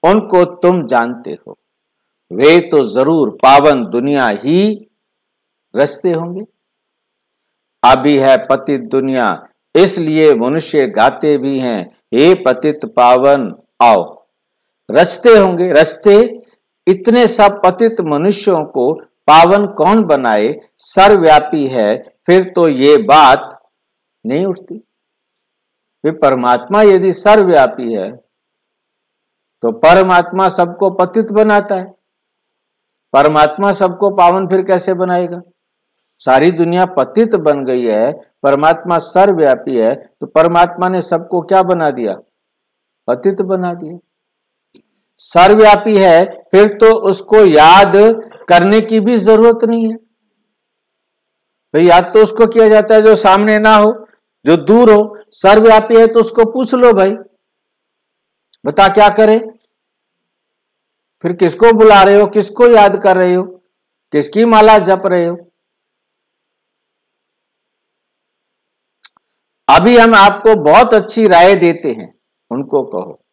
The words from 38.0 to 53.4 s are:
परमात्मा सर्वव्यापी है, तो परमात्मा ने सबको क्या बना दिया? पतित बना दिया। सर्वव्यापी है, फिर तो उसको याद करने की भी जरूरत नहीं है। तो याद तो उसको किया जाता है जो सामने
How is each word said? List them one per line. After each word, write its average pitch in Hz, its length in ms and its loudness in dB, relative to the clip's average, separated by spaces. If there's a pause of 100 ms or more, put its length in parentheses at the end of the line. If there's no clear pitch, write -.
परमात्मा 160 540 -2
सर्वव्यापी 160 800 -2
है, 113 180 -2
तो - 320 -20
परमात्मा 175 600 -2
ने 185 120 -6
सबको 175 400 -8
क्या 190 220 -2
बना 175 280 -4
दिया? 113 240 -8 (920)
पतित 190 340 -4
बना 185 320 -6
दिया। 175 240 -18 (1200)
सर्वव्यापी 208 800 2
है, 180 280 2 (260)
फिर 202 160 4 (100)
तो 220 220 4
उसको 196 460 0
याद 170 480 4 (560)
करने 190 320 2
की 220 180 -4
भी 226 180 -2
जरूरत 220 460 2
नहीं 226 260 -4
है। 226 60 -10 (1800)
तो 156 60 0
याद 175 340 2
तो 214 100 4
उसको 214 240 0
किया 226 220 2
जाता 214 260 2
है 214 60 4
जो 214 140 4
सामने 214 440 0